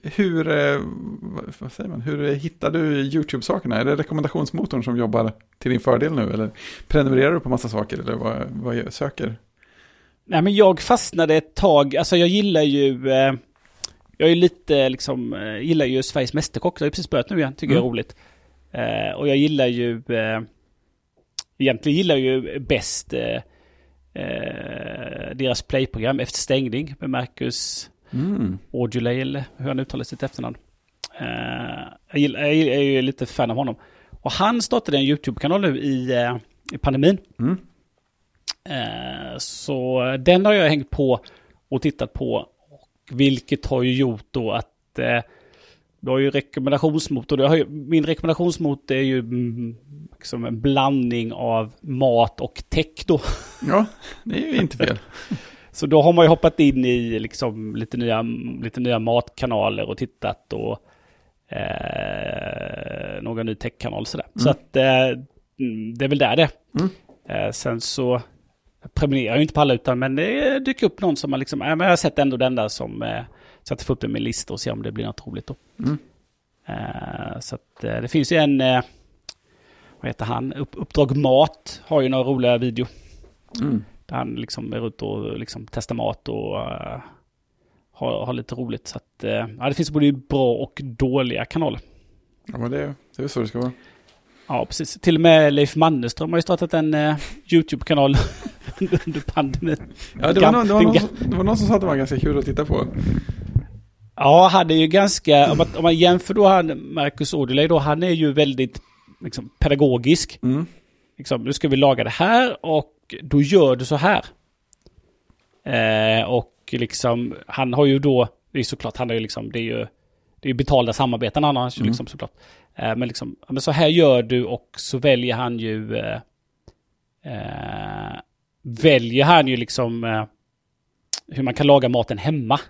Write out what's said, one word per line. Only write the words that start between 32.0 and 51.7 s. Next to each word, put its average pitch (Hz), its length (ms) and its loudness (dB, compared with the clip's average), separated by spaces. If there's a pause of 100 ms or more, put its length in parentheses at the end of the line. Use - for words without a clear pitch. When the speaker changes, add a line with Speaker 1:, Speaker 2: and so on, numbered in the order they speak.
Speaker 2:
jag 151 60 -4
gillar, 143 240 0
jag 147 140 2
gillar, 156 180 4
jag 143 80 2
är 139 80 2
ju 135 120 2
lite 131 240 -4
fan 120 260 -4
av 113 60 -4
honom. 131 180 -4 (460)
Och - 100 -4
han 220 300 0
startade 220 360 -2
en 139 60 2
YouTube-kanal 143 580 -2
nu 143 180 0
i, 131 340 -2
eh, 120 240 0 (340)
i - 60 -12
pandemin. 147 400 2 (220)
Speaker 1:
Mm. 160 180 0 (1120)
Speaker 2:
Eh, 123 680 -8
så 127 640 -4 (180)
den 180 260 4
har 214 80 6
jag 175 160 4
hängt 147 200 -2
på 127 300 2 (500)
och 131 120 -2
tittat - 320 -4
på, 117 340 -4 (640)
vilket 135 540 0
har 127 180 0
ju 127 100 0
gjort 127 380 -2
då 113 200 -4
att, - 480 -8
eh, 120 200 0 (800)
du 127 120 -4
har 131 60 2
ju 139 120 2
rekommendationsmotor. 143 1080 -2
Du 135 60 4
har 151 120 6
ju, 160 140 2
min 147 360 0
rekommendationsmotor 160 920 -2
är 135 40 0
ju, 131 180 0
mm, 117 560 -6 (380)
liksom - 320 -10
en 117 160 -6
blandning 131 720 0
av 113 480 -2